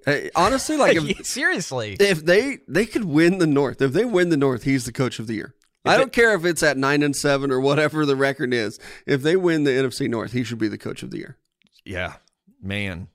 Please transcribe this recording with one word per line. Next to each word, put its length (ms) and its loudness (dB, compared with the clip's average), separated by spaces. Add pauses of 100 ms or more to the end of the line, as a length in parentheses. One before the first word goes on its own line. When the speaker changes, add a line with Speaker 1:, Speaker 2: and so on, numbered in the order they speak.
Speaker 1:
Uh, 120 0 (180)
honestly, 420 0
like, 200 4
if 60 -2
Speaker 2:
<laughs> 40 -6
Yeah, 160 -2
seriously. 760 -4
Speaker 1:
if 260 2
they, 420 2
they 180 0
could 200 -4
win 340 4
the 80 2
North, 340 2
if 120 2
they 120 2
win 240 2
the 80 2
North, 260 0
he's 220 0
the 60 -10
Coach 280 -4
of 80 -10
the 80 -6
Year. 180 -12 (320)
Speaker 3:
If 60 2
Speaker 1:
I 40 6
Speaker 3:
it 40 4
Speaker 1:
don't 120 2
care 240 4
if 100 -2
it's 180 0
at 140 4
nine 260 2
and 120 0
seven 360 0
or 100 0
whatever 440 2
the 100 2
record 380 0
is. 260 -4 (260)
If 160 0
they 160 2
win 260 2
the 100 2
N 120 0
F 80 -4
C 140 -4
North, 260 -4
he 100 -2
should 160 -8
be 80 0
the 100 -6
Coach 240 -12
of 100 -12
the 60 -10
Year. 200 -14 (480)
Speaker 3:
Yeah. 280 -8 (480)
Man. 540 -8